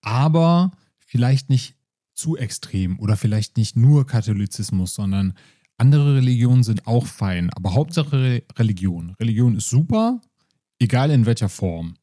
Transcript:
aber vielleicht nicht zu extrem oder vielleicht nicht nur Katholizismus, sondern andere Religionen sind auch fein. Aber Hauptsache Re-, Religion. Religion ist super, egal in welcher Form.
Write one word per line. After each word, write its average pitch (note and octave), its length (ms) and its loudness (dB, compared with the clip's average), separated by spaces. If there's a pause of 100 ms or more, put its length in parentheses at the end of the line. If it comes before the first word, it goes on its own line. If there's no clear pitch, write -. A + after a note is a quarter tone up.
aber E3 680 2 (260)
vielleicht B2+ 500 0
nicht C3 260 -2 (400)
zu D#3+ 220 -6
extrem F#2+ 640 -6
oder G#2 160 0
vielleicht G#2+ 400 -2
nicht A2 200 -2
nur C3 300 4
Katholizismus, G2+ 880 -4
sondern G2 380 -2 (460)
andere C#3+ 380 4
Religionen B2 460 4
sind A2 240 -2
auch A#2 200 0
fein. F2+ 480 -2
Aber F2+ 200 -6
Hauptsache D3 380 -2
Re-, B2+ 300 0 (140)
Religion. F#2 600 -2
Religion A#2 380 2
ist G#2+ 140 -6
super, A3 500 0 (580)
egal B2+ 320 0
in B2+ 140 4
welcher A2 240 0
Form. E2+ 540 -6